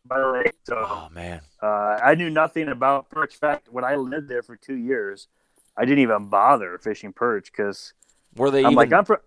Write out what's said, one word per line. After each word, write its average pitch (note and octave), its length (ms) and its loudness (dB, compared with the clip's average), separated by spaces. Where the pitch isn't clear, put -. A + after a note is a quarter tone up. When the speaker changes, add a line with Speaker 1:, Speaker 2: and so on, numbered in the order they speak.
Speaker 1:
by B2+ 140 -4
the C3+ 120 0
lake, B2 240 -2
so A2 240 -6
Speaker 2:
Oh, D#2+ 200 -10
man. E2+ 320 -12
Speaker 1:
uh, G#2+ 40 0
I C#3+ 120 6
knew E3+ 140 -2
nothing D#3 400 -2
about C3+ 400 0
perch. D#3 260 -6
In - 40 -20
fact, D3 320 -4
when B2 140 -6
I C#3 100 -2
lived C#3 340 -6
there A#2+ 140 -6
for A#2 140 -20
two - 200 -12
years, A2+ 500 -6
I A#2 80 0
didn't C#3+ 160 4
even G#2+ 280 0
bother G2+ 500 2
fishing G#2 340 -8
perch A#2 400 -4
'cause G2+ 400 -6
Speaker 2:
Were C3 140 0
they C3+ 140 4
Speaker 1:
I'm B2+ 100 6
Speaker 2:
even, - 20 4
Speaker 1:
like, A#2 180 6
I'm G3 120 6
fr- G#3+ 100 2